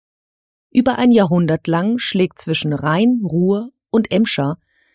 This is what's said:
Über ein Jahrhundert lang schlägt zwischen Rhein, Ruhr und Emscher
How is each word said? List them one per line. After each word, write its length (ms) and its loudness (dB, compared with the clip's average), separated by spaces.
Über 260 2
ein 140 4
Jahrhundert 560 2
lang 320 -2
schlägt 400 -2
zwischen 320 -4
Rhein, 500 0
Ruhr 480 0
und 200 0
Emscher 480 -2